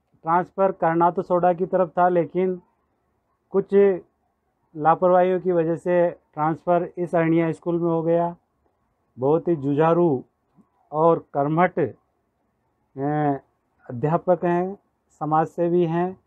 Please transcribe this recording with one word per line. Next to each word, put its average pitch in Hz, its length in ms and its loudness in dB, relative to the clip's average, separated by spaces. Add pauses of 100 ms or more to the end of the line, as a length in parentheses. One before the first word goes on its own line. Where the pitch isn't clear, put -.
(240)
ट्रांसफ़र 180 480 0
करना 170 400 0
तो 180 100 -4
सोडा 180 320 0
की 180 120 -6
तरफ 180 320 -2
था, 180 120 4
लेकिन 180 520 -2 (880)
कुछ 190 160 -2 (1120)
लापरवाहियों 180 640 2
की 185 120 -4
वजह 165 240 0
से 175 340 0
ट्रांसफ़र 160 880 -4
इस 175 180 -4
अरनिया 165 360 0
स्कूल 170 300 -4
में 170 80 0
हो 165 140 -2
गया। 170 320 0 (840)
बहुत 151 280 0
ही 170 80 0
जुझारू 151 680 0 (680)
और 160 420 2
कर्मठ, 156 460 0
अ, 123 140 -2 (2000)
अध्यापक 170 560 -2
हैं, 180 320 -2 (420)
समाज 156 280 0
सेवी 175 380 0
हैं। 175 420 -4